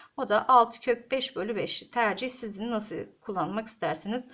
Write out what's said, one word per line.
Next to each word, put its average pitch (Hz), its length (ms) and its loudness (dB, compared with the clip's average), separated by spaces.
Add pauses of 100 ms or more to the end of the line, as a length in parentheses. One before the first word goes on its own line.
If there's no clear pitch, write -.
(180)
O 262 120 -4
da 214 200 4
altı 240 300 8
kök 233 320 0
beş 262 240 -2
bölü 208 200 -2
beş. - 240 -2 (120)
Tercih 233 380 0
sizin, 220 420 -8
nasıl 220 240 -4 (260)
kullanmak 202 460 -4
isterseniz 226 680 -4